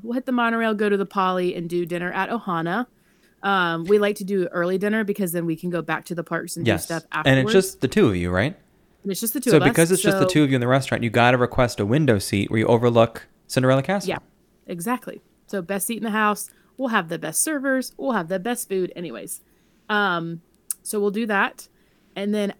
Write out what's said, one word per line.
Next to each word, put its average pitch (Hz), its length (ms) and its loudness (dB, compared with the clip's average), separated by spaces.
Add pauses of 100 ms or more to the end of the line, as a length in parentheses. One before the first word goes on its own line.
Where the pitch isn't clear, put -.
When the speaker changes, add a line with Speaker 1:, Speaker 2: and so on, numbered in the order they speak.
Speaker 1:
we'll 226 120 -8
hit 254 120 -6
the 262 60 -4
monorail, 233 420 0
go 208 140 0
to 202 80 2
the 196 100 -2
Poly, 185 480 -2
and 170 140 -8
do 175 180 -2
dinner 175 260 -6
at 190 180 -4
Ohana. 185 560 -4 (560)
Um, 175 420 0
we 208 140 4
like 202 180 0
to 202 80 -10
do 185 240 -2
early 180 300 -2
dinner 208 260 0
because 196 280 -4
then 170 140 -4
we 160 100 -2
can 180 140 -6
go 170 120 -4
back 156 240 -6
to 175 80 -8
the 170 100 -6
parks 170 320 -6
and 165 100 -4
Speaker 2:
Yes. 98 200 0
Speaker 1:
do 170 80 -6
stuff 160 180 -6
Speaker 2:
And 151 140 -2
it's - 20 4 (180)
Speaker 1:
afterwards. 220 60 0
Speaker 2:
just 190 280 4
the 131 80 0
two 185 200 4
of 95 80 2
you, 87 140 -2
right? 104 260 0 (460)
Speaker 1:
And 196 100 -6
it's - 80 -4
just 226 140 -4
the 285 60 -4
two 254 100 0
Speaker 2:
So 165 80 8
Speaker 1:
of 139 40 6
us, - 60 6
Speaker 2:
because 165 240 4
it's 180 100 2
just - 160 2
the - 60 4
Speaker 1:
so - 40 2
Speaker 2:
two 151 140 4
of 139 80 4
you 135 60 4
in 123 40 2
the 120 60 0
restaurant, 127 380 0
you 113 60 0
gotta 120 280 4
request 123 400 0
a 101 80 0
window 123 320 4
seat 98 320 0
where 113 80 2
you 110 80 2
overlook 117 640 4 (180)
Cinderella 131 360 2
Castle. 190 280 -2
Speaker 1:
Yeah, 151 80 -4 (480)
exactly. 190 560 -8 (240)
So 196 160 -6
best 196 240 -6
seat 226 120 -6
in 190 60 -8
the 226 60 -4
house. 214 400 0 (260)
We'll 262 120 -4
have 202 200 0
the 160 100 -6
best 160 240 -4
servers. 269 540 -2
We'll 269 160 -4
have 180 160 -2
the 190 120 -2
best 233 280 -6
food. 185 280 -4
Anyways, 156 440 -12 (480)
um, 175 540 -2 (400)
so - 180 -6
we'll 202 120 0
do 220 140 -4
that. 208 420 -2 (480)
And 202 180 -2
then 202 260 -2